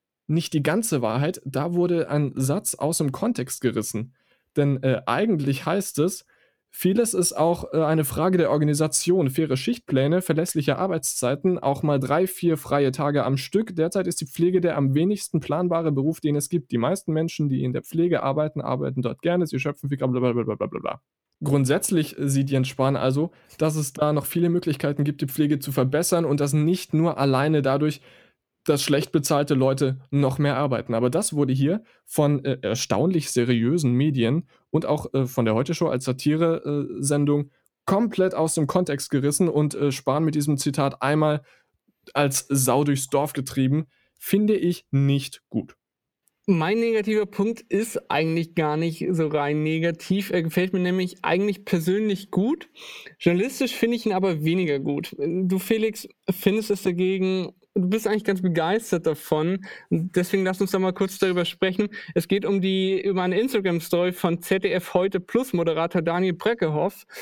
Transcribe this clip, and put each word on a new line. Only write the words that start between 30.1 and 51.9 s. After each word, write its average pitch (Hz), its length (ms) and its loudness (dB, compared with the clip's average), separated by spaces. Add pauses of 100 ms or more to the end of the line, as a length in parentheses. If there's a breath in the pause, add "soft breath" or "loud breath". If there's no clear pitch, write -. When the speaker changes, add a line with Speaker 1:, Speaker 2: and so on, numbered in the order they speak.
Speaker 1:
noch 139 260 2
mehr 143 200 2
arbeiten. 131 360 -2
Aber 120 160 2
das 160 240 0
wurde 143 200 2
hier 147 280 2 (240 soft breath)
von, 147 380 2
äh, 135 180 -2
erstaunlich 139 720 0
seriösen 123 600 2
Medien 135 540 2 (220 soft breath)
und 160 160 0
auch, - 280 -2
äh, 135 120 2
von 120 200 0
der 110 100 4
Heute-Show 156 320 0
als 127 160 -2
Satire, 147 840 0
äh, - 120 -8
Sendung 147 500 2 (340 soft breath)
komplett 196 500 0
aus 165 200 0
dem 151 120 0
Kontext 165 420 -2
gerissen 143 380 0
und, 147 280 0
äh, 143 180 0
Spahn 143 320 0
mit 156 100 0
diesem 147 220 0
Zitat 139 440 -2
einmal 151 400 2 (720 soft breath)
als 139 360 0
Sau 131 340 2
durchs 139 240 0
Dorf 143 240 0
getrieben. 135 560 -2 (300)
Finde 208 380 2
ich 175 360 0
nicht 139 580 0
gut. - 260 -6 (680)
Speaker 2:
Mein 185 340 2
negativer 214 460 0
Punkt 208 360 -4
ist - 500 -4
eigentlich 160 440 -2
gar 151 200 0
nicht 165 360 -4
so 160 160 0
rein 147 360 0
negativ. 165 680 -2
Er 175 120 0
gefällt 180 300 -2
mir 190 60 0
nämlich 180 420 -2
eigentlich 190 420 0
persönlich 190 640 -2